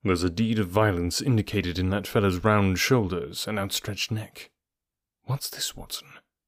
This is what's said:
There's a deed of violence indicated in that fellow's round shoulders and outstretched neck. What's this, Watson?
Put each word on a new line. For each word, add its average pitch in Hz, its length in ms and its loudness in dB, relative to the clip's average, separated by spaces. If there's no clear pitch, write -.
There's 92 200 2
a 90 80 2
deed 110 280 0
of 98 100 0
violence 90 520 2
indicated 98 580 0
in 92 120 2
that 98 160 -2
fellow's 95 360 2
round 101 360 4
shoulders 92 680 0
and 107 120 -4
outstretched - 520 -4
neck. - 400 -8
What's - 260 -6
this, - 260 -8
Watson? - 320 -12